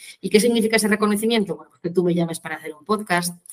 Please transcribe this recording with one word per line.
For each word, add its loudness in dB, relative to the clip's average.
¿Y -8
qué 6
significa 2
ese 2
reconocimiento? 0
Bueno, -20
pues -18
que -6
tú 2
me 2
llames -2
para -10
hacer -12
un -20
podcast, -4